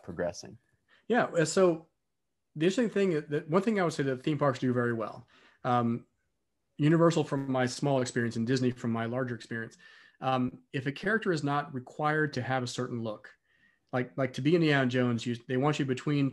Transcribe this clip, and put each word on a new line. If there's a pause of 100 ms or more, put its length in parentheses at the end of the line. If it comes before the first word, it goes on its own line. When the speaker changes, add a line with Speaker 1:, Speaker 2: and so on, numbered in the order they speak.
Speaker 1:
progressing? (600)
Speaker 2:
Yeah, (160)
uh, (120)
so (920)
the
interesting
thing
is (100)
that (120)
one
thing
I
would
say
that
theme
parks
do
very
well, (540)
um, (1000)
Universal
from (180)
my
small
experience
and
Disney
from
my (100)
larger
experience, (540)
um, (360)
if
a (120)
character
is
not
required
to
have
a
certain (100)
look, (720)
like, (120)
like
to
be
Indiana (100)
Jones,
you, (120)
they
want
you
between